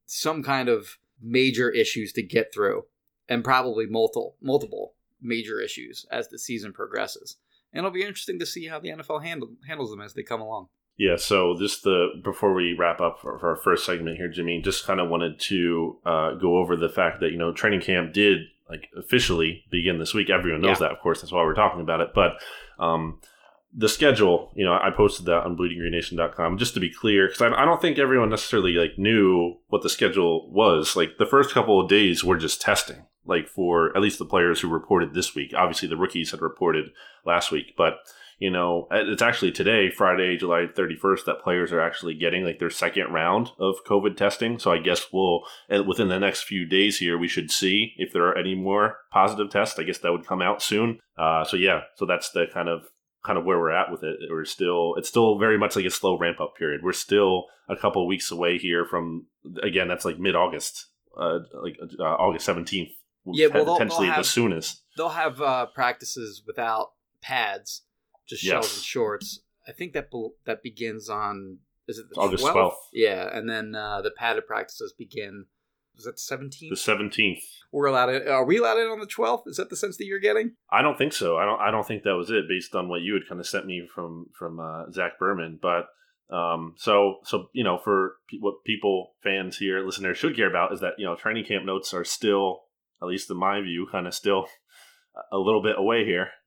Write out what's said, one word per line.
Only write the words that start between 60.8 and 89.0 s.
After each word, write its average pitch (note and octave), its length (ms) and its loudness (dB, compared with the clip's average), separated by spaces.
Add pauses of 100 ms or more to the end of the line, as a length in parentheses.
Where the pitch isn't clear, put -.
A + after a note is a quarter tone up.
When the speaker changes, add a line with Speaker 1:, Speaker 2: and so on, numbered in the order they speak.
Speaker 2:
uh, E2+ 220 -2 (160)
like, - 240 -12 (220)
uh, - 20 -2
August E2 420 0
seventeenth. F2 460 -4 (360)
Speaker 1:
Yeah, D3+ 200 2
well, - 180 4
they'll, E3+ 120 2
Speaker 2:
Potentially F#3+ 320 2
Speaker 1:
they'll E3 40 2
Speaker 2:
the D#3 40 2
Speaker 1:
have, B2+ 100 0
Speaker 2:
soonest. F#2+ 560 0 (160)
Speaker 1:
they'll E3 100 -2
have, D#3 320 -4
uh, C3 260 0
practices A#2+ 800 -6
without A2+ 460 -4 (300)
pads, A2 600 -4 (460)
just - 140 -10
shells F2+ 240 2
Speaker 2:
Yes. - 100 -6
Speaker 1:
and - 80 -10
shorts. G#2 560 -4 (260)
I A2+ 60 -18
think F3 220 -12
that D3 160 -8
bel-, A2+ 240 -10 (100)
that A2+ 180 -8
begins A2 460 -10
on, G2+ 520 -8 (280)
is A2 100 -10
it A2 120 -18
the - 100 -6
Speaker 2:
August F#2+ 220 2
Speaker 1:
twelfth? D#3 120 2
Speaker 2:
twelfth. - 380 2
Speaker 1:
Yeah, G2 420 0
and A2+ 140 -6
then, A2 260 -6
uh, G#2 280 -6
the G#2 80 -2
padded A2+ 360 -4
practices G#2 460 -10
begin, G2+ 540 -14 (500)
is A2+ 80 -20
that A#2 120 -14
the - 40 -18
seventeenth? C#3 500 -12
Speaker 2:
The F#2+ 60 -4
seventeenth. G2+ 640 -2 (320)
Speaker 1:
We're C#3+ 140 0
allowed B2+ 240 2
in, C3+ 180 -2
are C3 160 4
we F3 140 4
allowed A3+ 200 2
in A3+ 100 0
on A3 120 -8
the G#3 60 -12
twelfth? A3+ 400 -2
Is - 100 -12
that - 140 -6
the F3+ 60 -10
sense F#3+ 200 -6
that G3+ 100 -10
you're G3 140 -6
getting? A3 360 0 (140)
Speaker 2:
I A#2 120 4
don't D3 160 2
think D3 140 0
so. E2+ 260 0
I F#2 60 2
don't, G#2 160 0
I G2+ 100 2
don't A2 160 -2
think G#2 160 -8
that G2 140 2
was F2 140 -4
it, F#2+ 180 0
based F#2 260 -4
on F2+ 140 -2
what F2 120 -4
you G2 140 -4
had F#2 140 -2
kinda F2+ 160 -12
sent F#2 220 -6
me F2 200 -10
from, E2+ 460 -12
from, E2 280 -12
uh, D#2+ 300 -12
Zach F2 280 -6
Berman. E2+ 440 -2
But, F2 240 0 (440)
um, E2 460 -4
so, G2+ 480 2
so, F#2+ 280 -4
you B2 120 -4
know, F2+ 140 0
for F#2+ 380 0 (120)
pe-, G#2 100 -16
what G2+ 260 -4
people, G2+ 580 -2